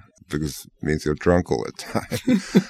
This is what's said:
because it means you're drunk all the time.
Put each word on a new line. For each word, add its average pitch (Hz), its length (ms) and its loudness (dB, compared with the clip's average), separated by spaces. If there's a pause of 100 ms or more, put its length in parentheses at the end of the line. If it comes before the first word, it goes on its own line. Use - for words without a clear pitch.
(300)
because 76 360 -6
it - 200 -14
means 78 200 0
you're 73 100 0
drunk 87 340 2
all 62 160 0
the - 60 -8
time. - 720 -2 (280)